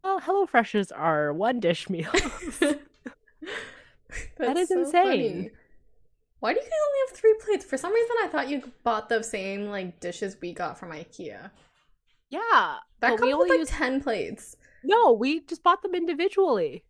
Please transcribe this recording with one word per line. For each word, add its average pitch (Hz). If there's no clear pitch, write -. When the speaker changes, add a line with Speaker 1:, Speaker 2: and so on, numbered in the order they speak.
Speaker 1:
Well, 381
HelloFreshes 277
are 151
one 226
dish 175
meals. 165
Speaker 2:
<laughs> -
Speaker 1:
That 269
Speaker 2:
That's 339
Speaker 1:
is 359
Speaker 2:
so 359
Speaker 1:
insane. 349
Speaker 2:
funny. 202
Why 240
do 440
you 587
guys -
only 554
have -
three 440
plates? 415
For 269
some 359
reason, 466
I 359
thought 285
you 277
bought 214
the 226
same, 202
like, 190
dishes 190
we 175
got 165
from 170
ikea. 156
Speaker 1:
Yeah, 294
Speaker 2:
That 247
Speaker 1:
but 240
we 226
Speaker 2:
comes 226
with, 262
Speaker 1:
only 339
Speaker 2:
like, 262
Speaker 1:
use 311
Speaker 2:
ten 269
plates. -
Speaker 1:
No, 392
we 262
just -
bought 359
them 370
individually. 330